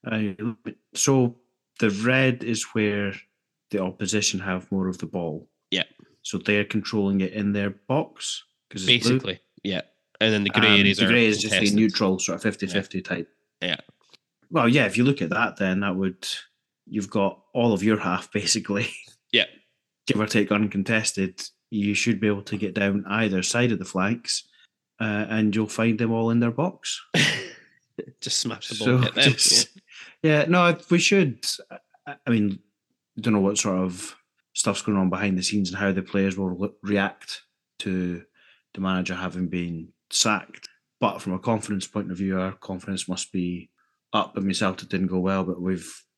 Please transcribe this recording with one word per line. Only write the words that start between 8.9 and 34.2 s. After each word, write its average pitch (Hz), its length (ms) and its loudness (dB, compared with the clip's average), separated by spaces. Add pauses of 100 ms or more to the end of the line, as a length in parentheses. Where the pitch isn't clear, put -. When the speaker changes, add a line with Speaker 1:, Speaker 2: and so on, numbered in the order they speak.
Speaker 1:
blue. 123 80 6
Speaker 2:
Basically, 101 240 -4 (240)
yeah. 95 180 -2 (400)
And 110 120 6
then 104 100 2
the 101 80 2
grey 107 160 4
Speaker 1:
Um, 104 120 8
Speaker 2:
areas 98 200 6
Speaker 1:
the 98 60 4
Speaker 2:
are 95 40 2
Speaker 1:
grey 117 160 6
is 107 160 4
just 101 120 0
a 95 40 4
Speaker 2:
contested. 101 220 4
Speaker 1:
neutral 98 400 2
sort - 160 -4
of - 80 -12
fifty 101 240 -2
fifty 95 320 -4
Speaker 2:
Yeah. 90 40 -8
Speaker 1:
type. 85 260 -6 (320)
Speaker 2:
Yeah. 90 160 -2 (760)
Speaker 1:
Well, 131 180 4
yeah, 131 160 6
if 95 100 -4
you 120 80 4
look 139 200 2
at 82 80 -4
that, 117 260 -2
then 95 220 0
that 101 160 -2
would, 95 320 -4 (580)
you've 101 240 -6
got 101 320 -2 (120)
all 117 200 4
of 90 100 0
your 107 160 4
half, 92 320 -4
<laughs> - 20 -20
basically. 101 560 -2 (420)
Speaker 2:
Yeah. 117 140 4 (640)
Speaker 1:
Give - 120 2
or 107 80 2
take 104 240 2
uncontested, 101 880 0 (300)
you 104 240 0
should 104 240 0
be 110 80 2
able 101 160 0
to 104 140 -6
get 98 180 -6
down 101 320 0
either 101 360 0
side 120 280 2
of 107 80 0
the - 60 -8
flanks, 101 580 -2 (560)
uh, 107 300 -2
and 107 260 2
you'll 107 120 0
find 113 320 0
them 113 120 0
all 113 200 0
in 117 80 2
their 117 120 2
box. - 480 -6 (140)
Speaker 2:
<laughs> - 1080 -4
Just - 180 -2
smash - 300 -6
the 117 60 -8
ball 107 100 -4
Speaker 1:
So, 123 100 4
Speaker 2:
and 127 100 4
hit - 100 -4
them. 131 180 6
Speaker 1:
just, - 360 2 (540)
Speaker 2:
Yeah. 156 180 4
Speaker 1:
yeah, 143 60 2
no, 175 300 6 (120)
we 175 100 6
should. 170 460 2 (640)
I, - 80 -12 (100)
I - 40 -2
mean, 104 300 2 (600)
don't 113 140 2
know 104 60 4
what 98 180 2
sort 98 220 0
of 92 360 -4 (380)